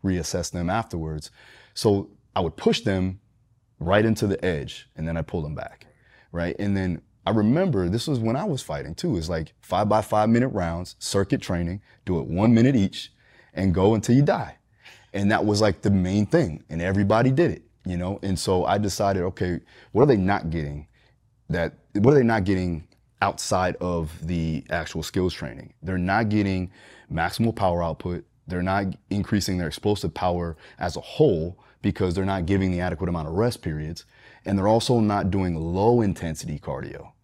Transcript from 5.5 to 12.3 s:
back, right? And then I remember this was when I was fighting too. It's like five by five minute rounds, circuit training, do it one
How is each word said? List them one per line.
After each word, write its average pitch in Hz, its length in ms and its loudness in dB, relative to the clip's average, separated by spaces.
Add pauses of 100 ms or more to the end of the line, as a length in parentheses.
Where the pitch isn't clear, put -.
back, - 320 -16 (440)
right? 85 280 -4
And 101 180 0
then 92 240 -2 (240)
I 101 60 0
remember 110 580 2
this 113 180 -2
was 139 120 0
when 110 160 0
I 151 80 -2
was 165 180 -4
fighting 76 320 -8
too. 151 240 -2
It's 80 120 -6
like 82 320 -4
five 101 280 -2
by 107 140 2
five 107 260 2
minute 120 200 4
rounds, 87 500 -4
circuit 98 420 0
training, 87 400 -4 (240)
do 87 140 0
it 65 80 -6
one 104 260 4